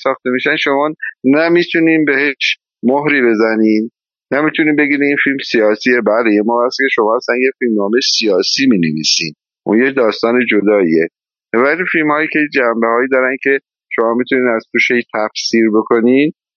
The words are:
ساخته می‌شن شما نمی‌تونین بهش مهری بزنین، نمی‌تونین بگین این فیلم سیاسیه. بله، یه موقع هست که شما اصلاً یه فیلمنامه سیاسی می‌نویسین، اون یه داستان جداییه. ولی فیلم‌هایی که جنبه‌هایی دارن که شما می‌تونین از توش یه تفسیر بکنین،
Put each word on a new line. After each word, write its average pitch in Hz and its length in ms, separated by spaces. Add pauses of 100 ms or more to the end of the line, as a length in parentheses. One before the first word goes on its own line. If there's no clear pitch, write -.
ساخته 131 280
می‌شن 143 260
شما 147 380 (300)
نمی‌تونین 165 800
بهش 143 540 (240)
مهری 143 480
بزنین، 110 600 (400)
نمی‌تونین 151 460
بگین 143 260
این 143 220
فیلم 139 120 (140)
سیاسیه. 113 500
بله، 107 340
یه 104 120
موقع 120 200
هست 127 100
که 135 140
شما 110 260
اصلاً 120 200
یه 131 220
فیلمنامه 110 420 (180)
سیاسی 104 480
می‌نویسین، 80 680 (320)
اون 104 160
یه 135 100
داستان 120 480 (100)
جداییه. 98 580 (460)
ولی 143 380
فیلم‌هایی 151 400
که 151 60 (140)
جنبه‌هایی 117 560
دارن 131 340
که 139 180 (300)
شما 117 240
می‌تونین 127 340
از 113 240
توش - 180
یه 120 120 (120)
تفسیر 110 600
بکنین، 123 580 (240)